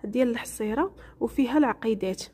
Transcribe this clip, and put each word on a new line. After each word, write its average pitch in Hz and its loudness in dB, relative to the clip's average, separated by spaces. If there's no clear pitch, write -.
ديال 240 2
الحصيرة 233 -4
وفيها 247 2
العقيدات 214 0